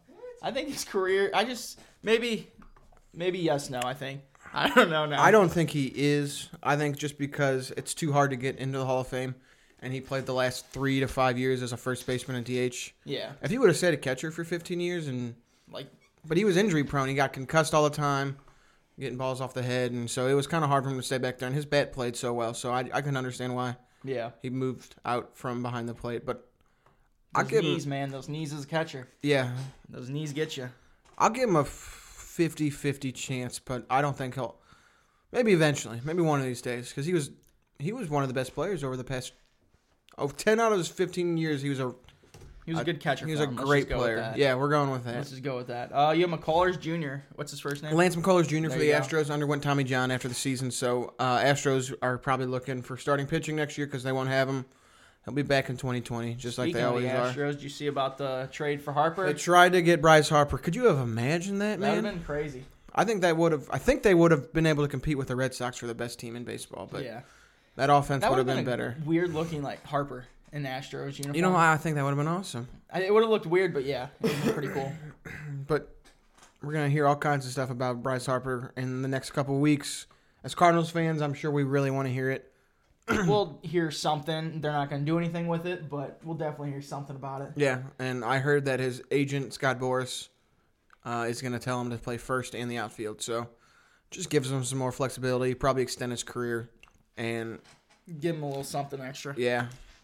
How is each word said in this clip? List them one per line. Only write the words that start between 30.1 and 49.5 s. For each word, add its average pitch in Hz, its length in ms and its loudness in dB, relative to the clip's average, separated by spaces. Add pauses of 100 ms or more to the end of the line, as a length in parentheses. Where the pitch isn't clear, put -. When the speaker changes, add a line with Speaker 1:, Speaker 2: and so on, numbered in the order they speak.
Speaker 1:
get 147 240 -4
you. 127 140 -8 (480)
Speaker 2:
I'll 196 120 6
give 240 200 0
him 170 80 6
a 143 80 4
fifty-fifty - 1500 -4
chance, 127 480 -8
but 123 300 -8
I 131 120 4
don't 143 140 0
think 131 200 -8
he'll. 123 200 -6 (800)
Maybe 226 180 4
eventually, 143 540 2
maybe 170 160 0
one 151 180 4
of 131 60 -2
these 127 160 -6
days, 120 320 -8
'cause 139 120 -6
he 180 80 0
was, 156 180 0 (460)
he 165 140 -4
was 226 180 -6
one 143 140 2
of 131 60 -2
the 123 40 -6
best 127 220 -4
players 156 300 -2
over 131 100 -4
the 127 80 -8
past. 127 300 -8 (840)
Oh, 143 120 -2
ten 220 320 2
out 226 100 4
of 202 60 4
his 165 100 -2
fifteen 175 480 -2
years, 156 260 0
he 143 60 -4
was 135 140 -2
a 127 120 -4 (720)
Speaker 1:
He 160 60 -8
was 165 80 -2
a - 40 -4
Speaker 2:
a - 20 -4
Speaker 1:
good 165 160 -4
catcher 143 240 -2
Speaker 2:
He 156 80 -4
was 147 80 0
Speaker 1:
for 147 60 2
Speaker 2:
a - 20 -4
Speaker 1:
him. 123 80 -6
Let's 139 100 -2
Speaker 2:
great 143 140 6
Speaker 1:
just - 80 -4
go 127 80 0
with 120 80 2
Speaker 2:
player. 113 100 2
Speaker 1:
that. 113 220 -2
Speaker 2:
Yeah, 135 180 4
we're 139 140 0
going 147 220 4
with 123 120 -4
that. 117 120 -6
Speaker 1:
Let's 123 160 -6
just 131 120 -14
go 131 140 -4
with 123 100 -8
that. 120 260 -8
Uh, 147 220 4
you 175 100 6
have 165 140 -2
McCullers 170 400 2
Junior. 143 460 -6 (100)
What's 147 160 -10
his 143 80 -12
first 143 240 -6
name? 156 120 -2
Speaker 2:
Lance 170 200 6
McCullers 170 320 4
Junior 156 220 0
for 131 80 -2
Speaker 1:
There - 20 0
Speaker 2:
the 151 140 6
Speaker 1:
you - 0 -
go. 147 80 4
Speaker 2:
Astros 143 280 0
underwent 147 320 0